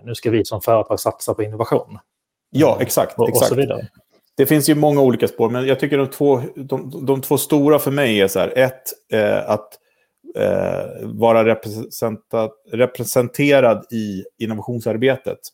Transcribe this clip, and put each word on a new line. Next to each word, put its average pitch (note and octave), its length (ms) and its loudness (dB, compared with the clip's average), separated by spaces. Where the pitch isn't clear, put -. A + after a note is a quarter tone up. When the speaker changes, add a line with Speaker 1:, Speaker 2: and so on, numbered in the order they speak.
Speaker 1:
nu A#2 100 -12
ska - 160 -2
vi A2 140 2
som G#2+ 160 -6
företag A2 400 0
satsa - 340 -4
på A2 80 -6
innovation. G#2+ 560 -4
Speaker 2:
Ja, C3 260 4
Speaker 1:
Eh, C3+ 60 -2
Speaker 2:
exakt, - 360 -2
Speaker 1:
och, A2+ 100 2
och A2+ 80 -2
så C3+ 80 4
Speaker 2:
exakt. A#2+ 160 0
Speaker 1:
vidare. - 260 -4
Speaker 2:
Det C3+ 100 4
finns D3+ 240 2
ju D3+ 40 6
många D3 260 4
olika A#2+ 280 4
spår, A#2 220 0
men B2+ 160 -2
jag C3 140 0
tycker C#3+ 180 0
de C3+ 80 0
två, C3+ 340 0
de, C3 500 -8
de C3+ 140 0
två C3+ 180 -2
stora D3 400 2
för C#3 120 0
mig B2+ 300 2
är F#2+ 80 4
så F#2+ 100 -2
här. F2+ 200 0
Ett, B2+ 240 0
eh, G#2 380 0
att, G#2+ 180 -2
eh, F#2 480 -2
vara A2+ 420 2
representa-, A2 1080 -4
representerad B2 1200 2
i G#2 340 -6
innovationsarbetet A2+ 1000 -4